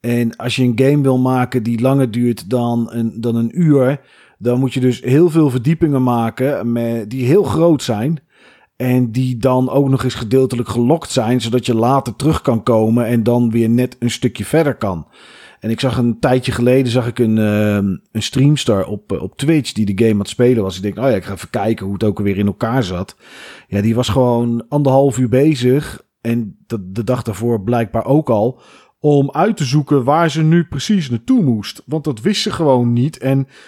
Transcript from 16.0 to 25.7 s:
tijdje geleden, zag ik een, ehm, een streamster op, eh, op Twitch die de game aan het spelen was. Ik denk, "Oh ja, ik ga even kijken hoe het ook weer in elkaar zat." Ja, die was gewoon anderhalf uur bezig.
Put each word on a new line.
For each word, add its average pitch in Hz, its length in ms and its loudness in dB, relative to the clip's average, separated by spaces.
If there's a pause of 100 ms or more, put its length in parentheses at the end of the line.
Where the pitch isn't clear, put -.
tijdje 127 340 0
geleden, 123 400 2
zag 120 140 0
ik 117 120 -8
een, 110 200 2
ehm, 104 580 0 (160)
een 110 100 -6
streamster 131 640 0
op, 101 260 -10
eh, 80 100 -4
op 92 140 -12
Twitch 147 360 0
die 104 220 -2
de 107 100 2
game 113 80 4
aan 104 60 2
het 101 100 -4
spelen 123 340 2
was. 92 140 -4
Ik 92 60 -10
denk, 101 160 -6
"Oh 120 60 -6
ja, 131 100 2
ik 95 100 -4
ga 101 80 -12
even - 180 -14
kijken 107 340 -2
hoe 98 100 -6
het 98 100 -4
ook 104 140 0
weer 98 200 -2
in 101 80 0
elkaar 117 360 -2
zat." 92 340 -6 (520)
Ja, 101 120 -2
die 110 140 2
was 120 140 0
gewoon 120 600 0
anderhalf 139 500 2
uur 127 100 0
bezig. 131 720 2 (180)